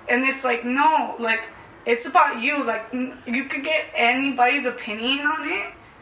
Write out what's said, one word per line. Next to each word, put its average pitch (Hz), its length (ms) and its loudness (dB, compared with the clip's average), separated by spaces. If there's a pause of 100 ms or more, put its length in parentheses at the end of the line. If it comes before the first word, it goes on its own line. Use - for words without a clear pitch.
and 247 160 2
it's 269 200 -2
like, 233 200 0
no, 269 540 2
like, 226 240 -2 (440)
it's 233 200 0
about 285 360 4
you. 277 220 0
Like, 220 300 -4
n-, 254 320 -6
you 247 180 -2
could 277 200 -6
get 311 300 0
anybody's 247 720 2
opinion 240 600 -4
on 302 220 -2
it, 381 240 -4 (300)